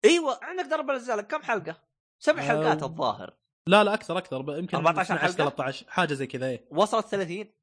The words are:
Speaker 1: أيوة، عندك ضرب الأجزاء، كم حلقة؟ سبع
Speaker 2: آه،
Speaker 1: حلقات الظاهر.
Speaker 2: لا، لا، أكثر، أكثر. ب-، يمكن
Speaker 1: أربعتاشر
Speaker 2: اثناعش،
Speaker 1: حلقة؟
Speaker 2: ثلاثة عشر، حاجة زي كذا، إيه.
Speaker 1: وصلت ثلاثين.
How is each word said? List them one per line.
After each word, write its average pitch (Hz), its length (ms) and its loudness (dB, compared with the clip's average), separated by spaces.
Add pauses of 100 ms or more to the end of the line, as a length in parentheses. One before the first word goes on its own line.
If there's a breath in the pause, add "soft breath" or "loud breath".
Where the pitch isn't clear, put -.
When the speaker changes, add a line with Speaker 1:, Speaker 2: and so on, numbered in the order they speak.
Speaker 1:
أيوة، 294 380 4
عندك 320 280 -6
ضرب 302 200 -4
الأجزاء، 240 300 -2
كم 294 220 -6
حلقة؟ 170 340 -4 (420)
سبع 311 240 2
Speaker 2:
آه، 139 40 -4
Speaker 1:
حلقات 156 360 2
الظاهر. 120 540 -4 (300)
Speaker 2:
لا، 208 180 8
لا، 208 100 2
أكثر، 180 240 -4
أكثر. 135 240 -6
ب-، 143 160 -6
يمكن 175 180 -4
Speaker 1:
أربعتاشر 170 380 2
Speaker 2:
اثناعش، 147 80 0
Speaker 1:
حلقة؟ 175 140 -4
Speaker 2:
ثلاثة 147 280 -2
عشر، 135 240 -8
حاجة 165 260 0
زي 135 120 -4
كذا، 131 200 -6
إيه. 127 240 -6
Speaker 1:
وصلت 208 360 2
ثلاثين. 196 460 -4 (100)